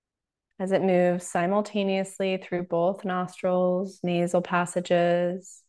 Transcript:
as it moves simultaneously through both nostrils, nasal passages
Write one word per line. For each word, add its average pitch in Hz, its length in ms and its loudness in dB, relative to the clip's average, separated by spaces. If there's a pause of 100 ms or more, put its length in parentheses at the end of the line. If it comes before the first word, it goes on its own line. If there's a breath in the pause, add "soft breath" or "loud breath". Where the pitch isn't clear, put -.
(600)
as 190 120 -4
it 185 120 2
moves 180 420 2
simultaneously 190 1120 -2
through 180 260 -6
both 175 420 -2
nostrils, 180 1000 -2
nasal 175 380 2
passages 175 1300 0